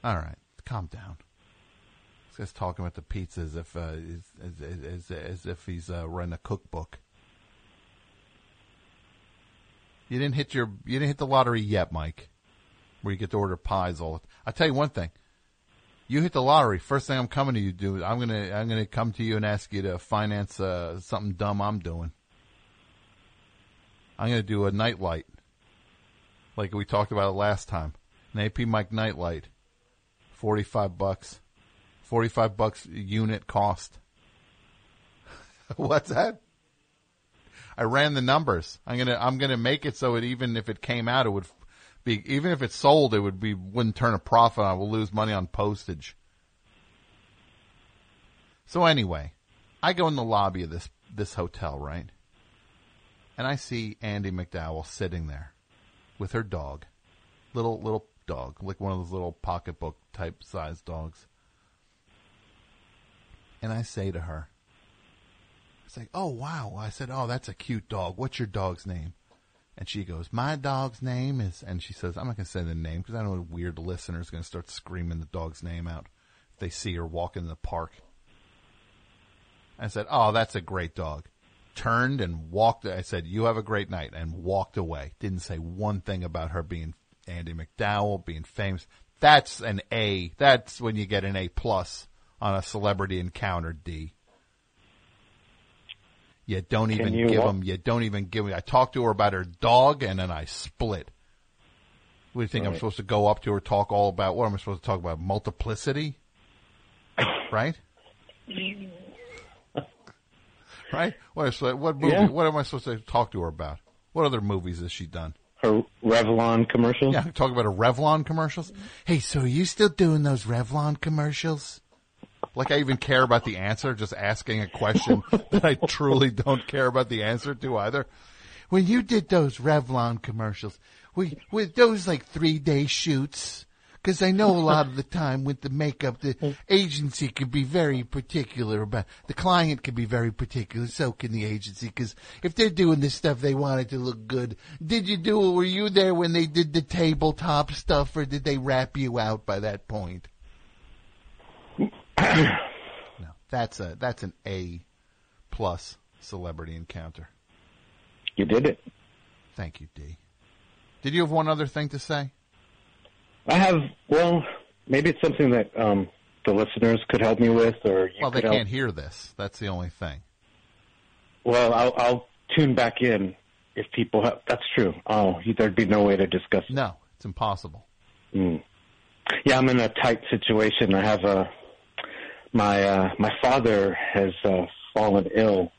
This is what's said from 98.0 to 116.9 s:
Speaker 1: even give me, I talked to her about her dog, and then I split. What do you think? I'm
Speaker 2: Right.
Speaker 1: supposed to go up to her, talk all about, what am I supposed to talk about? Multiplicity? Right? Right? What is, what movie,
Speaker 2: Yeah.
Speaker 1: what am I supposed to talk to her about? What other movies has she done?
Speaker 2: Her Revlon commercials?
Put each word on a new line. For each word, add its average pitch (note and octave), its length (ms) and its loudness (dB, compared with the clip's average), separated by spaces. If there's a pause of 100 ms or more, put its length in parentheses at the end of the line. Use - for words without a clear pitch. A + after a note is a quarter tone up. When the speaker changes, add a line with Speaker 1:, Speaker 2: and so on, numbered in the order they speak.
Speaker 1:
even G2+ 240 -4
give G#2 180 -4
me, G2+ 80 -4
I E2+ 80 -4
talked B2+ 340 2
to B2 100 0
her A2+ 60 4
about G#2 220 2
her F2+ 120 -4
dog, B2 580 4
and F#2+ 160 -4
then F#2 120 -4
I D#2 140 -8
split. - 640 -8 (1200)
What B2 60 -4
do A#2 40 0
you G2+ 40 -6
think? A2 180 -4
I'm F#2+ 60 -2
Speaker 2:
Right. E2+ 60 -6
Speaker 1:
supposed A2 200 -6
to A2 40 -10
go G#2 260 2
up G#2 160 2
to G#2 100 -2
her, G2 60 -2
talk G2+ 300 0
all G2+ 200 2
about, F#2 260 -2
what A#2+ 80 0
am G#2 80 -2
I G2 60 -6
supposed F#2+ 240 -8
to - 40 -8
talk G2 140 -2
about? E2 180 -6
Multiplicity? A2+ 1000 -4 (1300)
Right? B2 300 0 (3000)
Right? E3 220 -2 (180)
What D3+ 160 0
is, - 140 -4
what C#3 340 0
movie, C#3+ 160 4
Speaker 2:
Yeah. G3 160 6
Speaker 1:
what D#3 180 2
am D#3 100 2
I D3 60 0
supposed B2+ 220 -6
to A#2 140 -6
talk A#2 340 0
to G2 80 -4
her E2 80 -2
about? D2+ 300 -8 (340)
What D#3 140 2
other B2+ 160 2
movies F2+ 380 -2
has F2 120 -8
she F2 140 -10
done? D#2+ 280 -10 (280)
Speaker 2:
Her A2 200 4 (220)
Revlon A2+ 640 6
commercials? B2 460 4